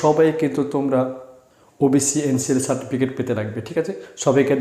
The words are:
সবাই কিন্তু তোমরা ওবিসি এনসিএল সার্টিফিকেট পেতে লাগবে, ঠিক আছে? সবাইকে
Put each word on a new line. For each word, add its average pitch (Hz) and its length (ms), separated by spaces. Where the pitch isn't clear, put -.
সবাই 156 260
কিন্তু 147 200
তোমরা 139 260
ওবিসি 139 400
এনসিএল 127 380
সার্টিফিকেট 131 500
পেতে 123 220
লাগবে, 107 280
ঠিক 170 100
আছে? 165 140
সবাইকে 139 380